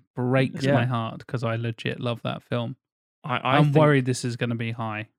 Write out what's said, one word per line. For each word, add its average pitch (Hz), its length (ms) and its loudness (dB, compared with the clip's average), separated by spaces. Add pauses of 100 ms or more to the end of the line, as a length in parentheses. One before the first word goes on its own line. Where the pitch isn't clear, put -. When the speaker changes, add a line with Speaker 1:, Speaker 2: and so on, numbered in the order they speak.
(140)
Speaker 1:
breaks 131 500 0
Speaker 2:
Yeah. 139 100 4
Speaker 1:
my 120 100 4
heart 117 420 -4
'cause 120 180 -4
I 113 120 -2
legit 117 440 -6
love 120 220 -4
that 123 200 -6
film. 123 340 -6 (480)
Speaker 2:
I, 123 140 -4
I 131 180 0
Speaker 1:
I'm 147 100 6
Speaker 2:
think 143 100 4
Speaker 1:
worried 147 280 6
this 123 200 -2
is 120 120 -4
gonna 120 200 -2
be 113 160 -4
high. 110 360 -8 (100)